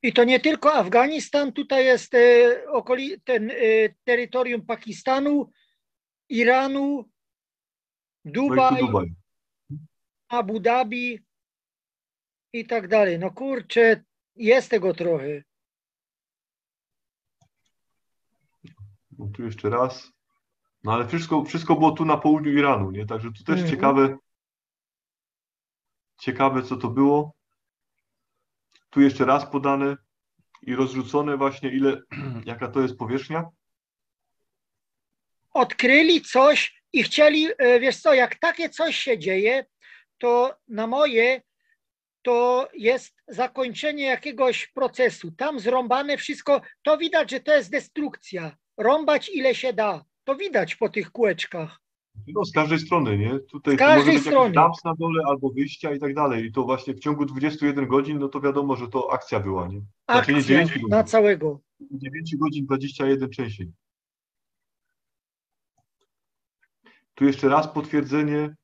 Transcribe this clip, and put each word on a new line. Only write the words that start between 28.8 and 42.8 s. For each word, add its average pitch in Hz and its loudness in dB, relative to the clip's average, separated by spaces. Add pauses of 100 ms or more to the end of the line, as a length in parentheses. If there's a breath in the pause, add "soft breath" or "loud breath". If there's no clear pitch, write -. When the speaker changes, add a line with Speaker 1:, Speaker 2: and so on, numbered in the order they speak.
Speaker 2:
Tu 139 0
jeszcze 135 4
raz 143 0
podane 139 -2 (680)
i 127 -8
rozrzucone 135 -2
właśnie, 135 -2
ile, 135 0
<clears throat> 131 -12
jaka 117 -10
to 135 -2
jest 127 -2
powierzchnia. 135 -6 (2000)
Speaker 1:
Odkryli 294 2
coś - 2 (100)
i 240 0
chcieli, 302 2 (100)
e, 247 6
wiesz 262 0
co, 311 4
jak 254 2
takie 330 -2
coś 311 -4
się 233 -2
dzieje, 202 -2 (520 soft breath)
to 240 0 (140)
na 220 -6
moje 254 2 (800)
to 247 0
jest 247 -2 (140)